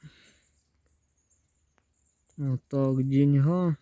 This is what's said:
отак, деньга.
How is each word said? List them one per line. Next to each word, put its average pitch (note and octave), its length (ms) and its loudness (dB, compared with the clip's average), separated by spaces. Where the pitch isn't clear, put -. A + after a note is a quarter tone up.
отак, C3+ 640 -2
деньга. C#3+ 800 2